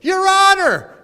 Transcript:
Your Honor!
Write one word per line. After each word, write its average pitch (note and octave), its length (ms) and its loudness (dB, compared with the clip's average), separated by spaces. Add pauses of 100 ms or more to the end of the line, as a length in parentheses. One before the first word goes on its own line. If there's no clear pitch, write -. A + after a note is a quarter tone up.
Your F#4+ 260 -4
Honor! F#4+ 760 0